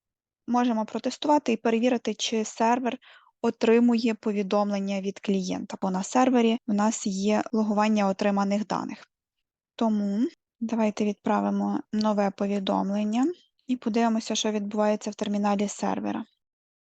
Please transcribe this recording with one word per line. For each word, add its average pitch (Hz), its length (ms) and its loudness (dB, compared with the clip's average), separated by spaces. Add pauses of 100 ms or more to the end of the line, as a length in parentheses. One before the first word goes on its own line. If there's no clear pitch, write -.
(480)
Можемо 240 380 0
протестувати 294 640 0
і 220 60 2
перевірити, 226 560 0
чи 220 320 -4
сервер 240 520 0 (440)
отримує 233 720 4
повідомлення 202 880 -2
від 196 180 -6
клієнта, 190 640 -4
бо 190 100 -2
на 185 120 -2
сервері 247 540 4 (100)
в 214 60 -2
нас 214 340 0
є 202 440 0
логування 214 560 2
отриманих 202 600 0
даних. - 400 -6 (680)
Тому 214 520 0 (320)
давайте 220 460 0
відправимо 202 760 0 (140)
нове 214 380 0
повідомлення 202 1000 -2 (340)
і 254 100 -2
подивимося, 226 580 0
що 214 160 0
відбувається 214 600 0
в 202 40 -14
терміналі 208 520 0
сервера. 202 580 -4 (580)